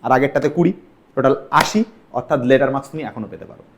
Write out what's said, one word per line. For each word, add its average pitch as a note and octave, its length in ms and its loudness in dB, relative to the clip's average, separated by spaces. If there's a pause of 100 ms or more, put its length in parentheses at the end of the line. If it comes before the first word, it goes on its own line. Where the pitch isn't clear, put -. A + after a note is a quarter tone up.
আর B2 100 0
আগেরটাতে C#3 380 2
কুড়ি, E3+ 240 2 (420)
টোটাল C3 200 2 (160)
আশি, G#3 320 2 (280)
অর্থাৎ B2+ 300 -2
লেটার C3 300 2
মার্কস C#3 180 -6
তুমি D#3 140 -10
এখনো G#2+ 280 -10
পেতে E2+ 140 -16
পারো। - 180 -20 (140)